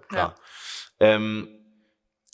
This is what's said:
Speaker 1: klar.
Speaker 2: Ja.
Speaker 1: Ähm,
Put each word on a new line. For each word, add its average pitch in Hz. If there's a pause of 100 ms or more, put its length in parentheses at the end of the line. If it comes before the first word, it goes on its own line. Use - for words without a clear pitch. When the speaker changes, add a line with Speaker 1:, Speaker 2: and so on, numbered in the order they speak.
Speaker 1:
klar. 87
Speaker 2:
Ja. - (640)
Speaker 1:
Ähm, 107 (760)